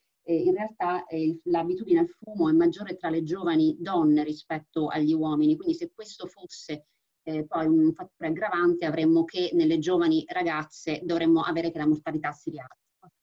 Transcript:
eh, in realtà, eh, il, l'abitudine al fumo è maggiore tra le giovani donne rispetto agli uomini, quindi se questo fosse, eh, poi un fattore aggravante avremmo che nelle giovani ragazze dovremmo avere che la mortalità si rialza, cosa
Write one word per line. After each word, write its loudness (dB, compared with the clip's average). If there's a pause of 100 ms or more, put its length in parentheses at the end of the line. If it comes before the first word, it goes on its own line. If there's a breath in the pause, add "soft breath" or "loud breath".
(280)
eh, 0
in 2
realtà, -4
eh, -4
il, -2
l'abitudine 0
al 2
fumo -4
è 4
maggiore 2
tra -6
le -2
giovani 0
donne 2
rispetto -6
agli 0
uomini, 2
quindi -2
se -10
questo -16
fosse, -14 (360)
eh, -6
poi -4
un 4
fattore -10
aggravante 0
avremmo 2
che -4
nelle 4
giovani 2
ragazze -6
dovremmo 2
avere -2
che -8
la -2
mortalità -2
si -12
rialza, -16 (220)
cosa -20